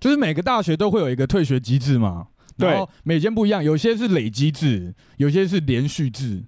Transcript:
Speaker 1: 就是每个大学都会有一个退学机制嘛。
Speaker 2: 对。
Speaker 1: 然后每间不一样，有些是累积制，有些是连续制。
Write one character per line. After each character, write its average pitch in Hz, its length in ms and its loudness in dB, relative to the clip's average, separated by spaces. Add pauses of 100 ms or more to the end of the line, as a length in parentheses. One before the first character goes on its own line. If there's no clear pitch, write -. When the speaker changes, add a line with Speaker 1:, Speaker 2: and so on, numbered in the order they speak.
Speaker 1:
就 269 100 2
是 294 60 2
每 208 180 0
个 180 80 -2
大 247 180 0
学 165 160 0
都 202 140 0
会 214 100 2
有 151 80 0
一 127 60 -2
个 131 120 0
退 180 180 2
学 131 140 0
机 123 200 0
制 131 200 0
嘛。 90 300 -2 (280)
Speaker 2:
对。 185 120 0
Speaker 1:
然 190 100 2
后 196 100 -4 (160)
每 160 140 2
间 208 140 0
不 220 140 2
一 - 20 4
样， 202 140 0
有 156 140 2
些 226 200 0
是 233 120 -2
累 143 200 0
积 131 220 0
制， 107 420 -2 (260)
有 143 120 2
些 190 160 2
是 180 140 0
连 139 280 0
续 147 220 -4
制。 107 380 -8